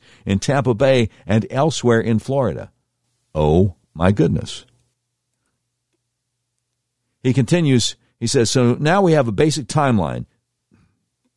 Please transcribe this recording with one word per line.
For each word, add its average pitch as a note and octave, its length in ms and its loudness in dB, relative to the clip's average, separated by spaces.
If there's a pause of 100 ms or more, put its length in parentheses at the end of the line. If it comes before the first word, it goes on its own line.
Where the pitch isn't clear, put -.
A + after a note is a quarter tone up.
(260)
in G2 120 0
Tampa C3+ 360 0
Bay B2+ 340 2 (180)
and G#2+ 240 0
elsewhere A#2+ 520 0
in A2+ 180 0
Florida. G#2 540 -6 (600)
Oh, D#2 420 2 (180)
my F2 180 0
goodness. - 540 -2 (2500)
He C3 100 0
continues, C3+ 640 0 (240)
he A#2 80 -4
says, A#2 240 0
"So A#2+ 240 2
now E3+ 260 0
we F3 120 2
have C#3 160 0
a - 20 -4
basic C#3+ 360 -2
timeline. F#2+ 580 -2 (1120)